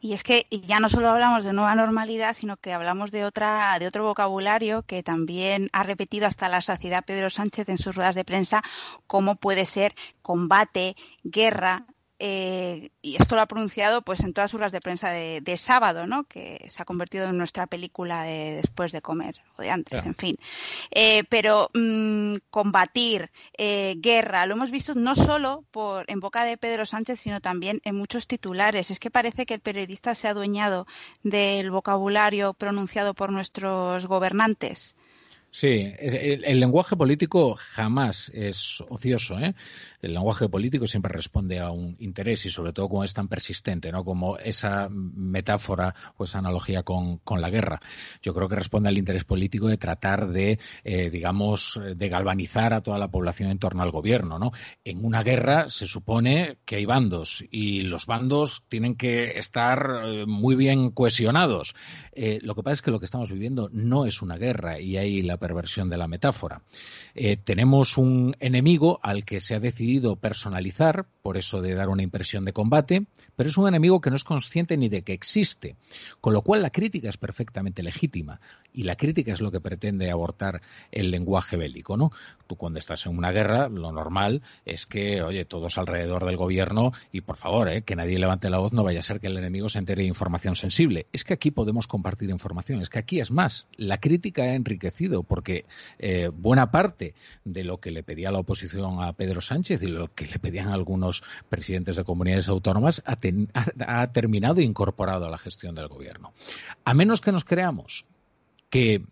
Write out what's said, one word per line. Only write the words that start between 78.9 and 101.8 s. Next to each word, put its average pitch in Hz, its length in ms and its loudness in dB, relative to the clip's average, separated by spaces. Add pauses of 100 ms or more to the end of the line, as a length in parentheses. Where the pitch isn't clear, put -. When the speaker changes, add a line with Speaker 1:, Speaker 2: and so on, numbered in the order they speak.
Speaker 2:
crítica 143 380 0
es 95 80 -4
lo 104 100 -2
que 90 80 -2
pretende 95 520 -4
abortar 87 500 -4 (300)
el 95 200 0
lenguaje 90 460 0
bélico, 82 400 -6
¿no? 151 140 4 (360)
Tú - 80 -10
cuando 82 240 -8
estás - 260 -8
en 87 120 -4
una 87 140 0
guerra, 107 360 2
lo 87 240 -6
normal 95 520 0 (200)
es - 220 -8
que, 101 380 -2
oye, 90 200 -4
todos 85 340 -6
alrededor 87 480 -2
del 90 120 0
gobierno, 95 560 2 (180)
y 92 100 -6
por 90 140 -8
favor, 104 320 2
¿eh? 90 140 0
Que 104 140 -6
nadie 87 220 0
levante 92 320 2
la 92 100 2
voz, 104 140 0
no 113 100 4
vaya 90 160 2
a 85 40 -8
ser 104 160 -6
que 101 80 -8
el 95 100 -4
enemigo 92 300 -4
se 104 120 -4
entere 95 240 -2
de 95 40 2
información 87 480 -2
sensible. 98 560 2
Es - 120 -8
que - 100 -2
aquí 151 180 0
podemos 110 360 -2
compartir 98 420 -4
información, 92 520 -4
es 90 80 -6
que 117 100 -4
aquí 160 200 -2
es 123 120 -2
más, 151 440 0
la 98 240 -2
crítica 165 440 2
ha 127 100 2
enriquecido, 113 720 -2
porque, 95 420 -4 (340)
eh, 90 340 0
buena 117 380 6
parte 170 420 2 (300)
de 95 200 -6
lo 90 160 -6
que 90 120 -8
le 82 120 -8
pedía 85 280 -6
la 95 80 0
oposición 92 640 -4
a 87 100 -4
Pedro 92 280 -2
Sánchez 165 420 -2
y 92 40 -2
lo 85 260 -6
que - 140 -10
le - 120 -6
pedían 92 300 -4
algunos 92 540 -2 (260)
presidentes 92 460 -4